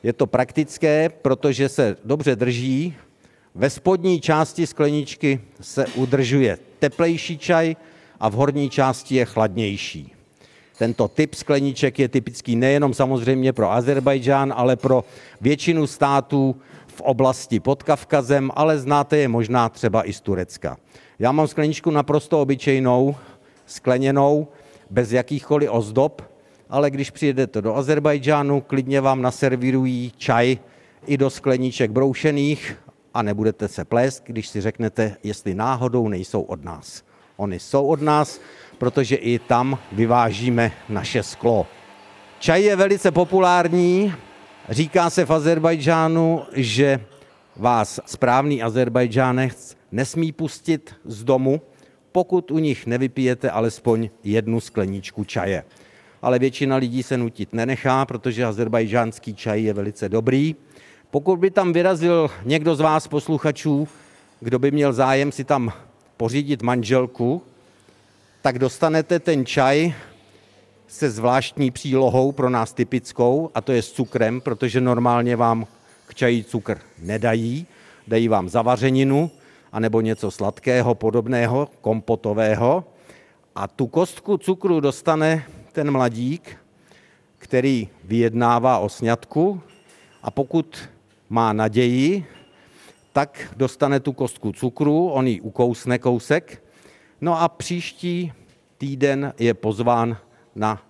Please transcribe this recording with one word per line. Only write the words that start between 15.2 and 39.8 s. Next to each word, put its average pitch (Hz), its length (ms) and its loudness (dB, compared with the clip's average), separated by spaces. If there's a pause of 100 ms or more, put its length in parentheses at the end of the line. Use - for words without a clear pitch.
většinu 151 460 0
států 139 680 0 (300)
v - 140 -20
oblasti 127 600 0
pod 135 220 -2
Kavkazem, 139 720 0
ale 156 240 2
znáte 143 380 0
je 139 120 2
možná 117 400 2
třeba 107 400 -2
i 101 40 -6
z - 80 -12
Turecka. 90 560 -6 (420)
Já 120 140 2
mám 156 160 2
skleničku 156 420 -2
naprosto 147 520 0
obyčejnou, 135 760 2 (500)
skleněnou, 139 840 0 (420)
bez 110 220 0
jakýchkoliv 143 600 0
ozdob, 117 500 0 (480)
ale 143 200 2
když 139 200 -6
přijedete 131 520 -2
do 110 140 -2
Ázerbájdžánu, 143 840 0
klidně 135 400 0
vám 135 220 2
naservírují 127 960 0
čaj 123 420 2 (480)
i 143 100 0
do 135 140 2
skleniček 127 600 0
broušených 143 880 0 (380)
a 120 80 0
nebudete 104 460 -2
se - 160 -8
plést, 127 420 0
když 113 220 -10
si 107 120 -6
řeknete, 107 600 -2
jestli 101 320 -6
náhodou 120 540 0
nejsou 95 340 -4
od 82 220 -10
nás. - 380 -16 (340)
Ony 95 220 -6
jsou 139 280 0
od 147 160 0
nás, 151 380 0 (380)
protože 123 380 0
i 117 220 0
tam 127 400 0 (140)